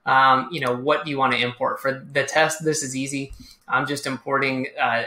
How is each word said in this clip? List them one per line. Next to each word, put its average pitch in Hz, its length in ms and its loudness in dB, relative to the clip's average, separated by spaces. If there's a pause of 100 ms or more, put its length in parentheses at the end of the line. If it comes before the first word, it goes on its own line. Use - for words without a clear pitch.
Um, 131 460 4
you 160 100 -4
know, 123 140 0
what 147 300 0
do 156 60 -6
you 139 80 -2
wanna 127 180 2
import? 123 440 -2
For 135 120 0
the 135 320 -2
test, 151 380 2
this 151 200 0
is 131 140 -6
easy. 135 360 -6 (380)
I'm 131 160 0
just 139 200 -4
importing, 131 600 -2 (120)
uh, 117 260 0